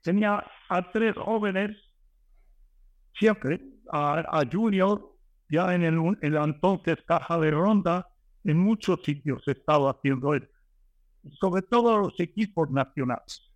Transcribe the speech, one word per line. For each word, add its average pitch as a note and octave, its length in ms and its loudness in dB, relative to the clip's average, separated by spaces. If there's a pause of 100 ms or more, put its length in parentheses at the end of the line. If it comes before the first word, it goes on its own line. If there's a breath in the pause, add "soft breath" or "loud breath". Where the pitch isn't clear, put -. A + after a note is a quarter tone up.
tenía G#3 420 0 (240)
a F3+ 240 -2
tres A3 240 0
jóvenes, G#3 600 -4 (1400)
siempre, G3+ 420 0 (300)
a, D3+ 500 -2
a - 100 2
Junior, G3+ 640 0 (340)
ya F3+ 260 0
en F3 80 0
el, E3 380 0
en D3+ 140 -2
la D3+ 100 0
entonces E3 640 0
Caja E3+ 320 -2
de D#3 120 2
Ronda, F3+ 560 0 (380)
en D#3 140 2
muchos G3 440 2
sitios C#3+ 460 -4
he C#3+ 40 -2
estado C#3+ 360 2
haciendo C3+ 460 -2
él, C3+ 140 -4 (920)
sobre F#3 220 0
todo A#3 360 2
los F#3+ 220 -2
equipos E3+ 500 -2
nacionales. B2+ 840 -4